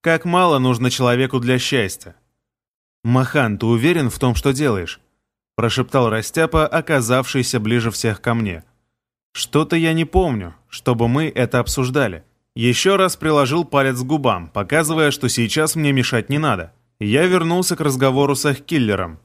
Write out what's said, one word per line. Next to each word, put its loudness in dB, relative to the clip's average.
Как 0
мало 2
нужно 2
человеку 0
для 0
счастья. -4
«Махан, 0
ты -4
уверен 2
в -12
том, 0
что 0
делаешь?» -2
прошептал 0
Растяпа, 0
оказавшийся 0
ближе 0
всех -4
ко 0
мне. -4
«Что-то -2
я 2
не 0
помню, -2
чтобы 0
мы 0
это 0
обсуждали». -2
Ещё 2
раз 2
приложил 0
палец 0
к -4
губам, 0
показывая, 0
что -4
сейчас 0
мне 0
мешать 0
не 0
надо. -2
Я 2
вернулся 0
к -10
разговору 2
с -6
Эхкиллером. -2